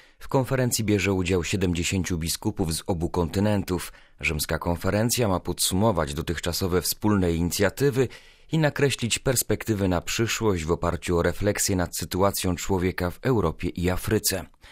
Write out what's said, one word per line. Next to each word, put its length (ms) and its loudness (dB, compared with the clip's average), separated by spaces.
W 100 -16
konferencji 560 0
bierze 280 2
udział 320 2
siedemdziesięciu 720 0
biskupów 560 -2
z 120 -6
obu 240 -2
kontynentów. 840 0
Rzymska 380 -2
konferencja 720 0
ma 120 2
podsumować 760 0
dotychczasowe 680 -2
wspólne 500 2
inicjatywy 760 0
i 60 0
nakreślić 600 0
perspektywy 720 0
na 120 2
przyszłość 640 0
w 60 -4
oparciu 480 0
o 40 4
refleksję 540 0
nad 200 -2
sytuacją 600 0
człowieka 540 0
w 120 -14
Europie 460 0
i 220 0
Afryce. 540 0